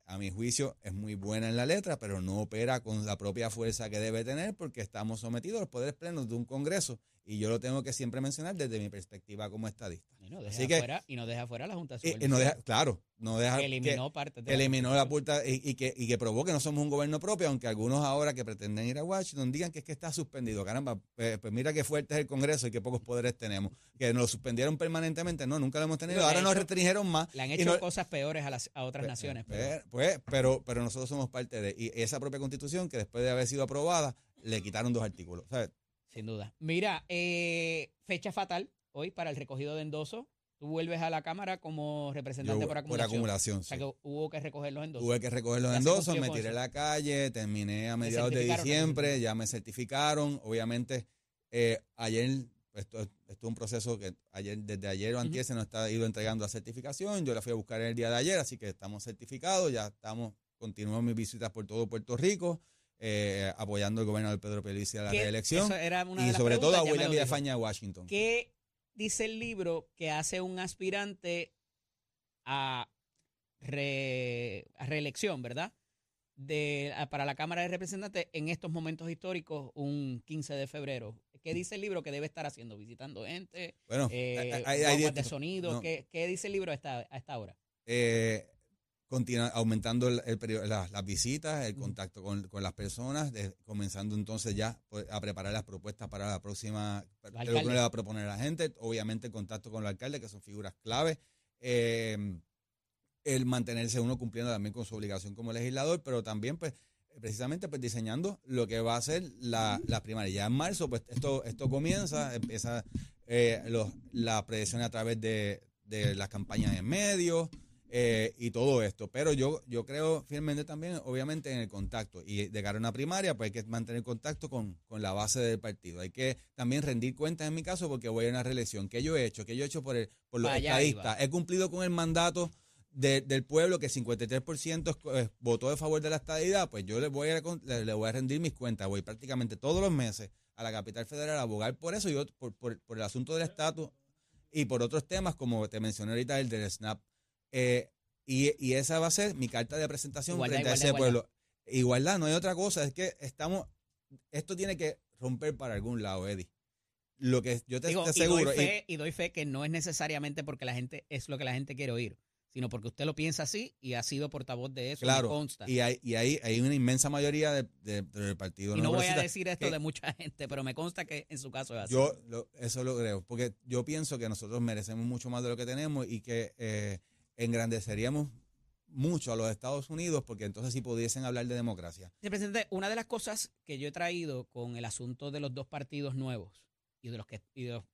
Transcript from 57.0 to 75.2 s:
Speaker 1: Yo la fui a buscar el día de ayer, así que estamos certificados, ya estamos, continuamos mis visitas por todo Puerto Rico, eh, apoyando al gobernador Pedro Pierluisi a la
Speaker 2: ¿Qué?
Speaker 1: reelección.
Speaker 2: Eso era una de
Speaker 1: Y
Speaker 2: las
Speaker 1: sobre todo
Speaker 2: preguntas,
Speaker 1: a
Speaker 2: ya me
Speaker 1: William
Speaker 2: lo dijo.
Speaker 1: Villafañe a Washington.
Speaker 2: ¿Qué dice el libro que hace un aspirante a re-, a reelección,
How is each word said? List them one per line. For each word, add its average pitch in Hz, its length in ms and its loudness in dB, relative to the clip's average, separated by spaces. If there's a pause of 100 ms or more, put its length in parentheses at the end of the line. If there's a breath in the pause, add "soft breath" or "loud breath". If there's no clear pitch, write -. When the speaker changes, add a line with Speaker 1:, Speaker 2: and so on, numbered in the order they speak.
Speaker 1:
Yo 123 80 2
la 110 80 -2
fui 117 100 -2
a 117 40 0
buscar 113 260 -4
el 117 120 0
día 117 140 0
de 117 80 2
ayer, 170 220 4
así 131 180 -4
que 104 140 -8
estamos 101 340 -10
certificados, 147 640 0
ya 110 180 0
estamos, 110 440 -8 (240)
continuamos 107 460 -2
mis 117 120 4
visitas 110 360 -4
por 107 160 -8
todo 113 200 -2
Puerto 113 300 -4
Rico, 170 460 2 (360 soft breath)
eh, 101 600 0
apoyando 104 420 0
al 110 60 2
gobernador 107 340 0
Pedro 104 220 -4
Pierluisi 101 340 -4
a 104 60 -4
la 104 80 -2
Speaker 2:
¿Qué? 104 140 2
Speaker 1:
reelección. 110 420 2
Speaker 2:
Eso 202 80 2
era 175 320 0
una 185 160 -2
de 123 60 6
Speaker 1:
Y 123 40 6
Speaker 2:
las 120 80 4
Speaker 1:
sobre 120 160 8
todo 143 140 6
Speaker 2:
preguntas, 180 100 8
Speaker 1:
a 160 40 6
Speaker 2:
ya - 20 4
me 151 60 4
Speaker 1:
William 147 160 4
Speaker 2:
lo 160 40 2
dijo. 151 120 4
Speaker 1:
Villafañe 139 260 0
a 127 80 0
Washington. 98 480 -4
Speaker 2:
¿Qué 226 480 0 (400)
dice 220 320 -2
el 220 120 -4
libro 190 580 -2
que 160 140 -4
hace 160 300 -2
un 185 180 -4
aspirante 185 920 -4 (960)
a 131 420 -2 (720)
re-, 127 1040 -2 (100)
a 131 100 -8
reelección, 147 560 -2